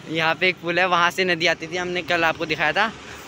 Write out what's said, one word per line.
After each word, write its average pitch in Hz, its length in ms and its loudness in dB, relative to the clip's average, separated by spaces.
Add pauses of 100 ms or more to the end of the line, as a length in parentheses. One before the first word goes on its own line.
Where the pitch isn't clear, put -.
यहाँ 160 260 0
पे 175 140 2
एक 175 140 0
पुल 170 160 0
है, 185 100 4
वहाँ 175 220 4
से 185 140 -2
नदी 175 220 0
आती 165 200 0
थी, 160 100 -8
हमने 180 260 -4
कल 170 220 0
आपको 160 220 0
दिखाया 156 260 0
था। 202 200 0 (360)